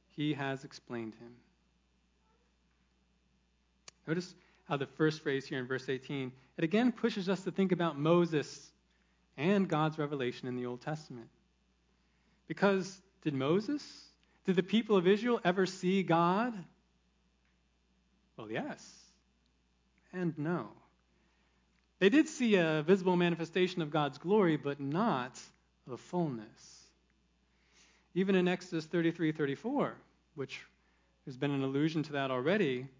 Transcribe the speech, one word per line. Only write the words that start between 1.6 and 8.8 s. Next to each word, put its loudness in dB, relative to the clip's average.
Notice -4
how -4
the -4
first 0
phrase -2
here -6
in -4
verse -6
eighteen, -4
it 0
again 4
pushes -2
us -2
to -6
think 2
about 0
Moses 2